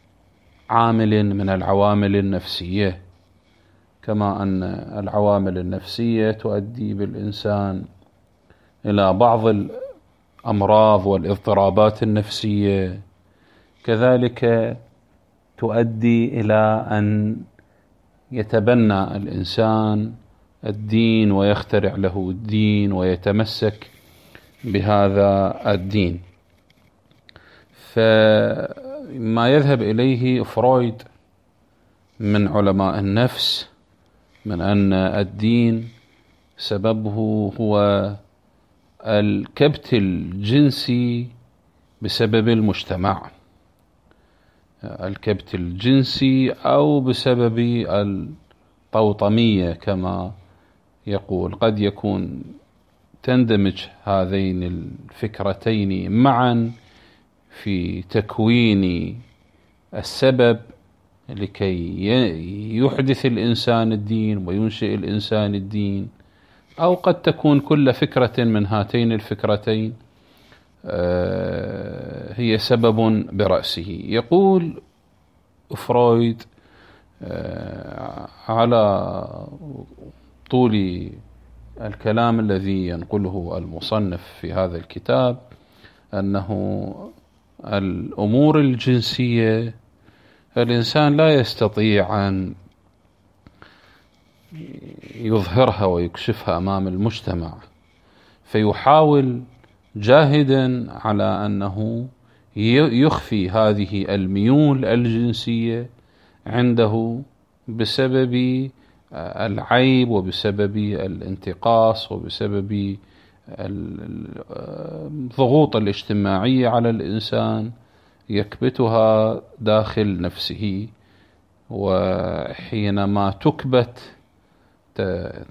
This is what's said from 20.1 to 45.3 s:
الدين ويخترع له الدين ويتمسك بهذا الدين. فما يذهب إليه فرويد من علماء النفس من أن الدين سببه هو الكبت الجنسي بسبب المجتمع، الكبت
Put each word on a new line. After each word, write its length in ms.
الدين 640
ويخترع 640
له 340
الدين 640
ويتمسك 960
بهذا 960
الدين. 480
فما 1800
يذهب 320
إليه 640
فرويد 580
من 280
علماء 520
النفس 720
من 160
أن 320
الدين 960
سببه 920
هو 540
الكبت 880
الجنسي 1300
بسبب 480
المجتمع، 800
الكبت 720